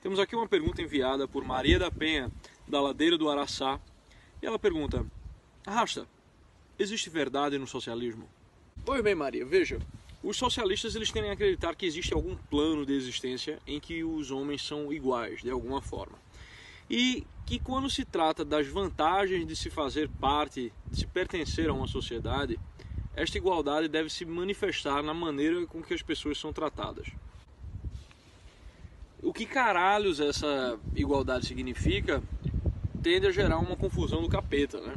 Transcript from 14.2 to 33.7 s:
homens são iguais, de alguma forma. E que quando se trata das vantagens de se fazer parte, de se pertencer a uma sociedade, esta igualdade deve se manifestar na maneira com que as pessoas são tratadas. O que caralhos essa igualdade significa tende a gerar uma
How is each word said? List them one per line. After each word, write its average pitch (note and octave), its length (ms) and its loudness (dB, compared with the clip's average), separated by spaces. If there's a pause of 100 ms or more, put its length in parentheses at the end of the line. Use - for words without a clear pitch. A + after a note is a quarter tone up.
homens C#3 320 -4
são D3 280 -4
iguais, B2+ 520 0
de A#2+ 80 -4
alguma B2+ 320 -2
forma. - 340 -10 (720)
E B3 360 4 (220)
que A#3+ 120 -2
quando C4 300 0
se B3+ 160 -2
trata E3 400 2
das D3 220 2
vantagens F3+ 800 2
de D#3+ 100 -6
se E3 140 -4
fazer D3 380 0
parte, C#3 640 0 (180)
de - 100 -2
se - 60 2
pertencer - 600 0
a D3 40 2
uma C3 140 0
sociedade, B2+ 720 -2 (580)
esta E3 220 -2
igualdade D#3+ 500 2
deve D#3 220 0
se - 140 -6
manifestar E3+ 760 0
na D3+ 120 -2
maneira E3 520 2
com E3 160 -10
que F3 120 -4
as D#3+ 80 -4
pessoas D3 360 -2
são D3+ 140 -6
tratadas. - 560 -4 (2250)
O - 100 0
que A3+ 140 -4
caralhos G3 720 4
essa C#3+ 580 2 (160)
igualdade C3 520 2
significa B2+ 760 0 (800)
tende F#3 240 4
a F#3+ 60 4
gerar F3 260 4
uma F3 180 0